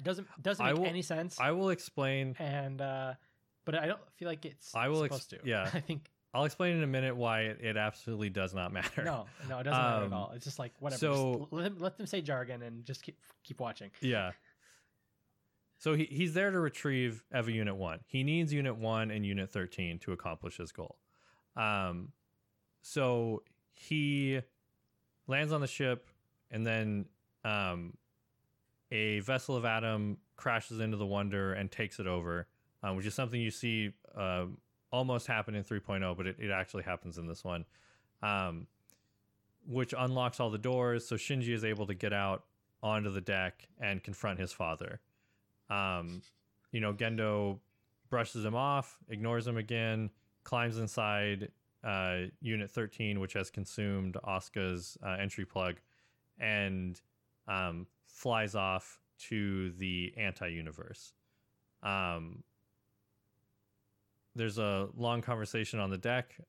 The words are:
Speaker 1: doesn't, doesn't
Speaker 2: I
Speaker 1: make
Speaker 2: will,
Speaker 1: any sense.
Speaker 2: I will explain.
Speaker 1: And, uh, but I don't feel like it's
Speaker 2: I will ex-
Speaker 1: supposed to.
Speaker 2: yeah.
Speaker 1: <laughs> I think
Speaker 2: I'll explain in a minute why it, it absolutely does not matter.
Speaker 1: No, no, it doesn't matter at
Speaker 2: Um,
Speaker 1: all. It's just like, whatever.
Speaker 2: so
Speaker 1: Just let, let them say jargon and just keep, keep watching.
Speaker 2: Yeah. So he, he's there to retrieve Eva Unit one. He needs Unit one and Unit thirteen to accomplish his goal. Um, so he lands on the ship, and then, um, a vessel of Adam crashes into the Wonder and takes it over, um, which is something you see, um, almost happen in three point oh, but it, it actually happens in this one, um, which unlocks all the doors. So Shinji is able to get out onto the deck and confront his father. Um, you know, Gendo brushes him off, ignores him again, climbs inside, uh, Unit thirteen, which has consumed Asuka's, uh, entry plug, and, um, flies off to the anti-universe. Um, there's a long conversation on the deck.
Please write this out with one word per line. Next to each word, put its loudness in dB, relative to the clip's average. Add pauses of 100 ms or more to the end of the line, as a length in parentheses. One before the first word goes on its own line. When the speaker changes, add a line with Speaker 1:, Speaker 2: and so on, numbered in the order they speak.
Speaker 1:
doesn't, -2 (160)
doesn't 2
Speaker 2:
I 6
Speaker 1:
make 4
Speaker 2:
will, 4
Speaker 1:
any 0
sense. -2
Speaker 2:
I 6
will 4
explain. 0
Speaker 1:
And, -2
uh, -2 (500)
but 0
I 2
don't 0 (160)
feel -6
like -4
it's -12
Speaker 2:
I 4
will 4
ex- 0
Speaker 1:
supposed -6
to. -12 (100)
Speaker 2:
yeah. 4
Speaker 1:
<laughs> -2
I 2
think -6 (240)
Speaker 2:
I'll 4
explain 2
in 4
a 4
minute 2
why 4
it, 0
it 0
absolutely 0
does 0
not 0
matter. -2
Speaker 1:
No, -2 (220)
no, -4
it -4
doesn't 4
matter 4
at 0
Speaker 2:
Um, -2
Speaker 1:
all. -2
It's -12
just -8
like, -8
whatever. -2
Speaker 2:
so 4
Speaker 1:
Just -8
let, -2
let -2
them -6
say -2
jargon -2
and -10
just -8
keep, -12 (260)
keep -12
watching. -6 (100)
Speaker 2:
Yeah. 2 (1500)
So 2
he, 4
he's 0
there 4
to 2
retrieve 0 (120)
Eva 2
Unit 2
one. -2
He 0
needs 2
Unit 2
one 2
and 0
Unit 0
thirteen -2
to -4
accomplish -6
his -8
goal. -10 (600)
Um, 0 (720)
so 2 (320)
he 2 (840)
lands 2
on 2
the 2
ship, 0 (440)
and 0
then, 2 (380)
um, 0 (960)
a 2
vessel 0
of 0
Adam 2 (180)
crashes 0
into 2
the 0
Wonder 0
and -2
takes -4
it -4
over, 0 (360)
um, -2
which -4
is -4
something -2
you 0
see, 0 (220)
um, -2 (340)
almost 0
happen 0
in 0
three -2
point 0
oh, 0
but -4
it, -4
it -2
actually -2
happens -4
in -6
this -8
one, -4 (580)
um, -2 (1000)
which -2
unlocks 0
all 4
the -2
doors. 2
So 0
Shinji 0
is 0
able 0
to -2
get 0
out 2 (400)
onto 2
the 0
deck 0 (140)
and 0
confront -4
his -2
father. -4 (720)
Um, 0 (480)
you -2
know, 2
Gendo 2 (520)
brushes 0
him 0
off, 2 (100)
ignores 0
him 0
again, 0 (340)
climbs 0
inside, 2 (340)
uh, 0 (140)
Unit -2
thirteen, -2
which -2
has -2
consumed -2
Asuka's, -2
uh, -2
entry -2
plug, 0 (640)
and, 0 (480)
um, -2 (200)
flies 0
off 0 (180)
to 0
the -2
anti-universe. -6 (680)
Um, -2 (1900)
there's 0
a 2
long 2
conversation -2
on 0
the -2
deck. 0 (140)